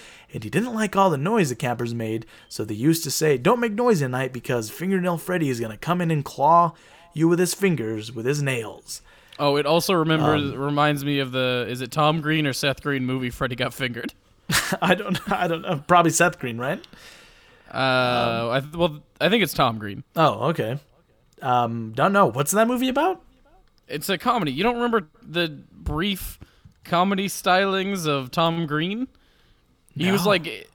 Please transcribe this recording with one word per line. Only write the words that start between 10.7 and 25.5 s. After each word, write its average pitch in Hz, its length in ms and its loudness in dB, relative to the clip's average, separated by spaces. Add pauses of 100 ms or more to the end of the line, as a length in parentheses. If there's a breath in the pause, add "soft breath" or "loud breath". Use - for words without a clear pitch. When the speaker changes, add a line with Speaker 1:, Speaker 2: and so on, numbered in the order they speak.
Speaker 2:
me 143 140 0
of 131 120 -4
the, 127 380 0
is 123 120 -6
it 123 100 -8
Tom 156 300 2
Green 151 260 0
or 131 60 -2
Seth - 280 -2
Green 135 240 -2
movie 127 240 -2
Freddy 127 260 -4
Got 127 160 -4
Fingered? 120 420 -6 (340)
Speaker 1:
<laughs> - 340 -2
I 180 120 4
don't, 180 260 -2 (120)
I 180 160 0
don't 165 160 -2
know. 160 240 -4
Probably 170 240 6
Seth 170 260 2
Green, 117 220 -6
right? 139 200 -2 (920 loud breath)
Speaker 2:
Uh, - 40 -8
Speaker 1:
Um, 123 720 0
Speaker 2:
I 131 100 0
th-, 151 140 -10
well, 165 240 0 (200)
I 147 100 2
think 220 120 4
it's 170 120 0
Tom 117 260 0
Green. 104 240 -8 (120)
Speaker 1:
Oh, 131 340 2
okay. 131 280 -2 (640)
Um, 117 540 0
don't 170 180 2
know. 196 140 6
What's 127 240 -2
that 220 160 4
movie 247 200 0
about? 311 340 0 (680)
Speaker 2:
It's 147 200 -8
a 190 120 -2
comedy. 226 340 0
You 143 100 -2
don't 240 120 2
remember 233 320 0 (140)
the 170 260 -2 (260)